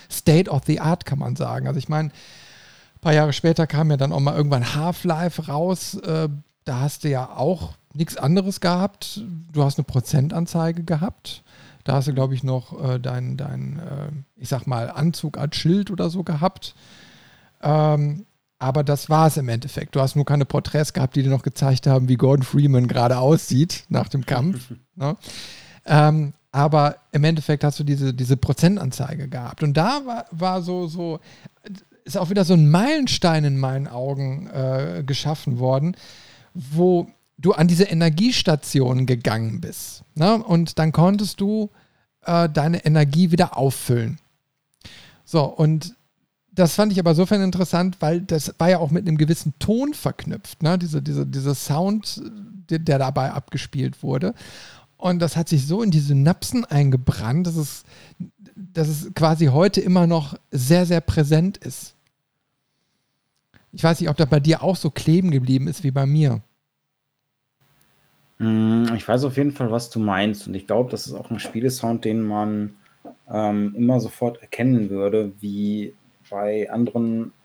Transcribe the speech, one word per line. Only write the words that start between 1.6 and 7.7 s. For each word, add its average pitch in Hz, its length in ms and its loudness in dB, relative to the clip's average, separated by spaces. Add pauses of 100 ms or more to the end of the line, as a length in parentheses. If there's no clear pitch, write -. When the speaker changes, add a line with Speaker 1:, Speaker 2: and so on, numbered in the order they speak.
Speaker 1:
Also 143 120 -2
ich 131 100 -8
mein, 156 180 -2
ein - 920 -20
paar 156 140 2
Jahre 151 180 4
später 165 340 2
kam 151 240 2
ja 147 60 2
dann 139 160 0
auch 160 80 -2
mal 143 160 0
irgendwann 139 380 0
Half-Life 165 720 -4
raus, 170 480 -4
äh, 160 340 -2 (360)
da 127 160 -4
hast 143 240 -4
du 156 40 -2
ja 131 260 -4
auch 160 380 -2 (220)